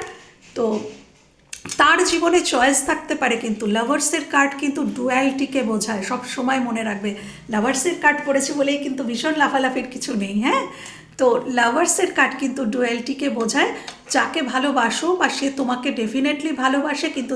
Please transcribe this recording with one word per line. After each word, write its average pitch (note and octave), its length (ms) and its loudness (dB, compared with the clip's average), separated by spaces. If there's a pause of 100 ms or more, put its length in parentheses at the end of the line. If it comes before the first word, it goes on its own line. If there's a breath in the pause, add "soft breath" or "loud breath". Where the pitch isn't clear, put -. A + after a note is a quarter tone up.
(540 loud breath)
তো A3 260 0 (960)
তার D#4+ 280 6
জীবনে E4+ 360 4
চয়েস C4+ 460 2
থাকতে D#4 280 -2
পারে, A#3+ 220 0
কিন্তু A3 300 -4
লাভার্সের B3+ 540 0 (100)
কার্ড C#4 300 2
কিন্তু C#4+ 240 -2
ডুয়ালিটিকে C4 800 0
বোঝায়, G#3+ 400 -2
সব B3 220 -6
সময় C4 360 -2
মনে A#3 220 -2
রাখবে। G3+ 320 -4 (340 loud breath)
লাভার্সের C4 520 0
কার্ড D4 260 4
পড়েছে C4+ 260 0
বলেই C#4+ 260 0
কিন্তু C#4 260 -4
ভীষণ A#3+ 320 -2
লাফালাফির C4 500 0
কিছু - 280 -8
নেই, G3+ 260 -2
হ্যাঁ? F#4 260 2 (520 loud breath)
তো C4+ 80 6 (320)
লাভার্সের D#4+ 580 2
কার্ড C4 160 4 (100)
কিন্তু C4+ 200 -2 (100)
ডুয়ালিটিকে B3 560 -2 (100)
বোঝায়, C#4 320 2 (440 loud breath)
যাকে C#4+ 260 2 (120)
ভালোবাসো C4 560 0 (120)
বা D4 160 4
সে C#4 100 -2 (120)
তোমাকে B3 300 -2 (120)
definitely C#4+ 520 0 (100)
ভালোবাসে, C#4 540 0
কিন্তু B3+ 200 -4